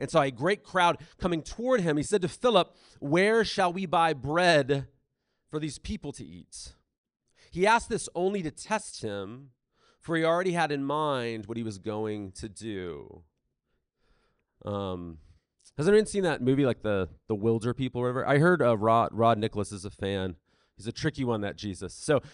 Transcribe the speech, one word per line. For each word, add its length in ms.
and 100
saw 120
a 80
great 320
crowd 400
coming 240
toward 380
him, 180
he 40
said 200
to 60
Philip, 460
'Where 460
shall 300
we 100
buy 300
bread 720
for 100
these 180
people 340
to 120
eat?'" 480
He 160
asked 240
this 240
only 280
to 80
test 520
him, 480
for 160
he 80
already 280
had 200
in 120
mind 600
what 140
he 60
was 140
going 540
to 160
do. 760
Um, 540
has 120
anyone 180
seen 160
that 180
movie, 240
like, 180
the, 280
the 80
Wilder 400
People 260
or 40
whatever? 220
I 120
heard, 240
uh, 160
Rod, 340
Rod 240
Nicholas 360
is 120
a 60
fan. 460
He's 100
a 60
tricky 320
one, 180
that 140
Jesus. 360
So 300